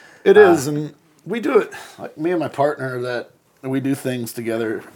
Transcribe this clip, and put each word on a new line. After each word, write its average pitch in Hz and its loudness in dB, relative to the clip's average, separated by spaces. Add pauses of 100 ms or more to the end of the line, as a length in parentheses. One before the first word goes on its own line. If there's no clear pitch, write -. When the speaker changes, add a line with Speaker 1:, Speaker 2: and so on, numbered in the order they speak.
(240)
Speaker 1:
It 196 8
Speaker 2:
Uh, 214 10 (120)
Speaker 1:
is, 139 0
and 147 -6 (280)
we 214 -6
do 247 2
it, - -4 (280)
like, - -16
me 160 -4
and 175 -2
my 143 -4
partner, 135 -4
that 123 -8 (320)
we 131 -4
do 135 -2
things 123 -6
together. 113 -6 (120)